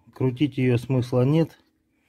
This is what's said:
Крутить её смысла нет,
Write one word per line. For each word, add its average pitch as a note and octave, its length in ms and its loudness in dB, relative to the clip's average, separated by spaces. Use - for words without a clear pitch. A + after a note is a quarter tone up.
Крутить C3 440 -2
её B2 200 2
смысла B2 460 0
нет, D3+ 340 0